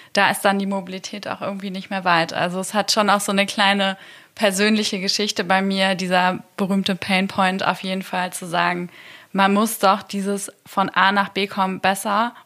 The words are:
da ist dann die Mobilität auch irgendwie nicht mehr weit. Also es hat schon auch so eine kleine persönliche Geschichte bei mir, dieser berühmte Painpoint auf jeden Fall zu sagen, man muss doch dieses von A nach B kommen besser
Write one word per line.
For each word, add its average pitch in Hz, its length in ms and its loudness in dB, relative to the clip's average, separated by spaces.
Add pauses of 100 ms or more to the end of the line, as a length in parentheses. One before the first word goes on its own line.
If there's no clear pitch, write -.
(140)
da 196 160 4
ist 196 160 0
dann 196 140 2
die 196 60 -2
Mobilität 190 640 -8
auch 190 140 -6
irgendwie 196 300 -6
nicht 190 180 -10
mehr 190 140 -4
weit. 170 300 2
Also 180 260 -2
es - 140 -6
hat 202 180 0
schon 208 180 2
auch 202 120 4
so 208 100 -2
eine 196 140 2
kleine 196 520 0 (380)
persönliche 208 640 2
Geschichte 202 440 -2
bei 190 180 2
mir, 190 340 0
dieser 180 480 0 (140)
berühmte 196 380 0
Painpoint 190 720 0
auf 185 160 -2
jeden 190 220 -6
Fall 180 300 -6
zu 185 120 -12
sagen, 175 440 -2 (440)
man 196 200 4
muss 214 260 2
doch 196 240 4
dieses 202 480 -6 (140)
von 190 240 -2
A 190 220 2
nach 196 180 2
B 196 180 -2
kommen 190 320 -2
besser 208 560 0 (100)